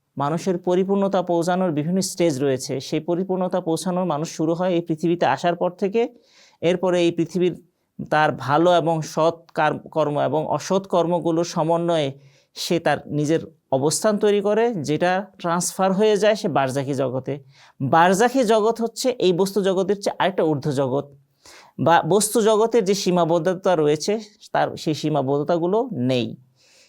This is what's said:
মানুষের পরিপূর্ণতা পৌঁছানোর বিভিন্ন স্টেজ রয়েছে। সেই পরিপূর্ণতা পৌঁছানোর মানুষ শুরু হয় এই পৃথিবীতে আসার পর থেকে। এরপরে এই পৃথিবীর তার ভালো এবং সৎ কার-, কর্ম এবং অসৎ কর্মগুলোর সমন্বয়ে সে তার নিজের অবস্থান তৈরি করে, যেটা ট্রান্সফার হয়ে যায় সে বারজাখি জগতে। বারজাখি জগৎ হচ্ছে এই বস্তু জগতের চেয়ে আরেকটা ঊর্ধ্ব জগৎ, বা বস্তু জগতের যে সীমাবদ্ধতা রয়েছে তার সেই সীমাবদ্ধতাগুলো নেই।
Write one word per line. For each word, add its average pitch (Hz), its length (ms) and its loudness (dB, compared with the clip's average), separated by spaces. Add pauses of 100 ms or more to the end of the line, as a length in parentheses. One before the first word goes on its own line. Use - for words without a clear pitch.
(160)
মানুষের 160 420 -2
পরিপূর্ণতা 190 640 0
পৌঁছানোর 175 500 0
বিভিন্ন 156 280 -2
স্টেজ 170 420 0
রয়েছে। 131 380 -2
সেই 151 200 -4
পরিপূর্ণতা 180 600 -2
পৌঁছানোর 175 440 -2
মানুষ 160 320 -4
শুরু 156 180 0
হয় 180 180 0
এই 170 80 0
পৃথিবীতে 170 460 -2
আসার 170 300 0
পর 180 140 -2
থেকে। 208 380 -2 (520)
এরপরে 175 420 0
এই 170 100 2
পৃথিবীর 170 420 -2 (560)
তার 151 220 2
ভালো 151 440 2
এবং 160 260 0
সৎ 165 520 -2
কার-, 151 240 0
কর্ম 147 420 -2
এবং 139 260 -2
অসৎ 190 400 -2
কর্মগুলোর 170 580 0
সমন্বয়ে 165 720 -2 (360)
সে - 260 -2
তার 147 260 0
নিজের 151 340 0 (320)
অবস্থান 156 460 0
তৈরি 208 220 2
করে, 214 340 0
যেটা 175 520 -2 (120)
ট্রান্সফার 180 540 0
হয়ে 214 240 4
যায় 208 180 2
সে 208 140 -4
বারজাখি 135 460 -2
জগতে। 131 440 -4 (420)
বারজাখি 190 640 4
জগৎ 220 360 2
হচ্ছে 233 300 -4
এই 180 220 2
বস্তু 190 300 0
জগতের 190 380 0
চেয়ে - 180 -4
আরেকটা 185 260 0
ঊর্ধ্ব 151 280 0
জগৎ, 135 340 -2 (720)
বা 156 240 4
বস্তু 208 380 2
জগতের 220 440 4
যে 196 100 2
সীমাবদ্ধতা 175 800 0
রয়েছে 156 440 0 (320)
তার 147 240 -2
সেই 160 180 -4
সীমাবদ্ধতাগুলো 156 960 -2
নেই। 123 440 -2 (520)